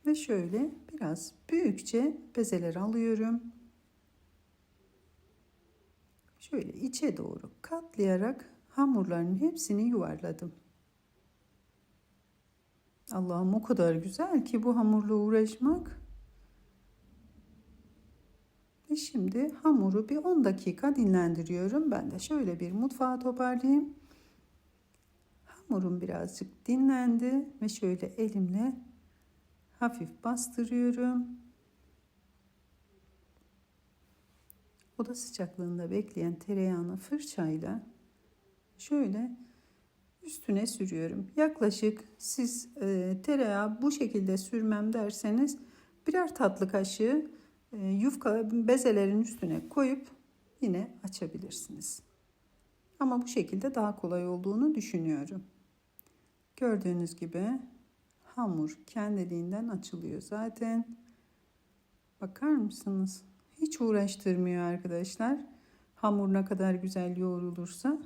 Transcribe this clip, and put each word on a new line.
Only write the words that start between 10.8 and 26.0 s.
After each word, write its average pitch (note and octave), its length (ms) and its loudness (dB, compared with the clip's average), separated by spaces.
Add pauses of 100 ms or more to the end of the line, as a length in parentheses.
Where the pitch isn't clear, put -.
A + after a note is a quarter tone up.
Allah'ım F#3 420 0
o G#3+ 80 2
kadar E3+ 320 4
güzel C4+ 500 0
ki A3 180 0
bu A#3+ 140 4
hamurla G#3+ 380 4
uğraşmak. A3 840 2 (3000)
Ve D4+ 60 0
şimdi A#3+ 560 -2
hamuru A3 560 4
bir C#4+ 80 0
on D#4 280 4
dakika G3 520 2
dinlendiriyorum. F#3 960 2
Ben - 200 -2
de F#3 80 -8
şöyle G3 420 -2
bir F3 120 -4
mutfağa B3+ 460 0
toparlayayım. B3+ 760 2 (1500)
Hamurum F#3 560 -2